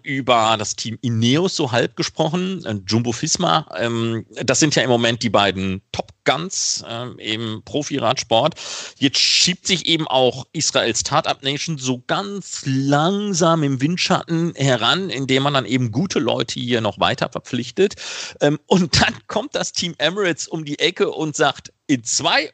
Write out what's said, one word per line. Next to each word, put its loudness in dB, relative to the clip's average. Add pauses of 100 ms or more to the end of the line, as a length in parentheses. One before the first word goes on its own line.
über 2
das -4
Team -8
Ineos 2
so -2
halb 0
gesprochen, -2
äh, -4 (120)
Jumbo 2
Visma. 0 (100)
Ähm, -2 (180)
das 2
sind 4
ja 4
im 0
Moment 2
die 0
beiden 2 (100)
Top -6 (140)
Guns, -2
ähm, -10
im -6
Profiradsport. 0 (420)
Jetzt 2
schiebt 2
sich 0
eben 0
auch 2
Israel 0
Startup -2
Nation -4
so -2
ganz -6
langsam 2
im 0
Windschatten 0
heran, 2
indem 0
man 0
dann 0
eben 0
gute 0
Leute -2
hier 0
noch -2
weiter 0
verpflichtet. -2 (460)
Ähm, 4
und 2
dann 2 (140)
kommt -4
das -6
Team -6
Emirates -2
um -6
die -8
Ecke 0
und -4
sagt, 0 (160)
in 2
zwei 0